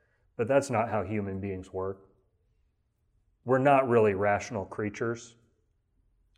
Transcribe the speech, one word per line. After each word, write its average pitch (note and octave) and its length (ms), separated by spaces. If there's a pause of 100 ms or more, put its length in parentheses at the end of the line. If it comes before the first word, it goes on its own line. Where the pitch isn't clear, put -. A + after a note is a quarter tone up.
(380)
but A2+ 100
that's C3+ 220
not A2+ 200
how G#2+ 140
human G2 380
beings F#2+ 320
work. F#2+ 260 (1400)
We're B2 140
not C3+ 320
really G#2+ 240
rational G2+ 520
creatures A#2 680 (1040)